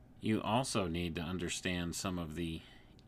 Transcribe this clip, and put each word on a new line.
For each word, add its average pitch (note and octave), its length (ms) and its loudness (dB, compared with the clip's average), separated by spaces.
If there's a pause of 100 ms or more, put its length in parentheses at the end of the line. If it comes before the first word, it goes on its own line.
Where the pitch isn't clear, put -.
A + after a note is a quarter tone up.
(200)
you G#2+ 220 4
also A2 460 2
need E2 280 0
to F2 60 -2
understand F2 760 -2
some F2+ 240 -2
of D#2 160 -6
the E2 240 -2 (480)